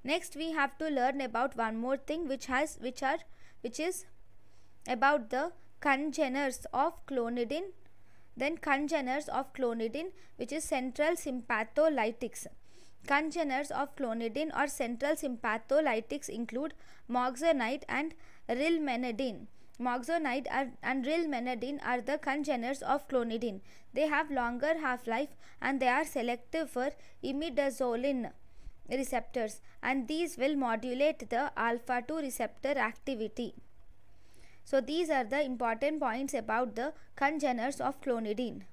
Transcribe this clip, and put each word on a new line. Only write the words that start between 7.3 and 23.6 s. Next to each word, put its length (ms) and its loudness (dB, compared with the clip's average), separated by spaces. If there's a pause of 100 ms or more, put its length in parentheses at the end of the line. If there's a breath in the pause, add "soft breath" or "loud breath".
Then 200 0
congeners 720 2
of 260 -2
clonidine, 580 0 (260 loud breath)
which 140 -4
is 120 -2
central 520 2
sympatholytics. 1300 2 (600 soft breath)
Congeners 640 2
of 240 -2
clonidine 600 0
or 120 2
central 480 0
sympatholytics 1120 2
include 440 -2 (360 loud breath)
moxonide 800 2
and 240 0 (340 loud breath)
rilmenidine. 1000 2 (320 soft breath)
Moxonide 720 2
are, 180 2 (120)
and 240 0
rilmenidine 800 0
are 160 2
the 160 0
congeners 640 0
of 260 2
clonidine. 540 0 (320 loud breath)